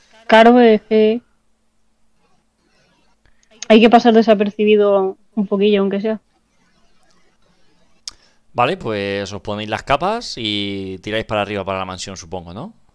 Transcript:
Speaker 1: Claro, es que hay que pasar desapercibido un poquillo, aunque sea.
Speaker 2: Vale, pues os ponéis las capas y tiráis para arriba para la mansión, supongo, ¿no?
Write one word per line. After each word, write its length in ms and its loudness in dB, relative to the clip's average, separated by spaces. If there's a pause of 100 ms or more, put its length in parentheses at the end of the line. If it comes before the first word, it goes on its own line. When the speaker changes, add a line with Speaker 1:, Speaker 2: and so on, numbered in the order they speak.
(280)
Speaker 1:
Claro, 320 6
es 240 4
que 380 0 (2500)
hay 120 6
que 80 6
pasar 240 4
desapercibido 1040 2 (180)
un 120 -4
poquillo, 340 0
aunque 200 -4
sea. 180 -6 (2250)
Speaker 2:
Vale, 240 -2
pues 560 -6
os 80 -12
ponéis 280 -8
las 140 -8
capas 540 -4
y 640 -8
tiráis 260 -8
para 160 -4
arriba 240 -6
para 140 -6
la 60 -8
mansión, 320 -14
supongo, 360 -14
¿no? 200 -16 (220)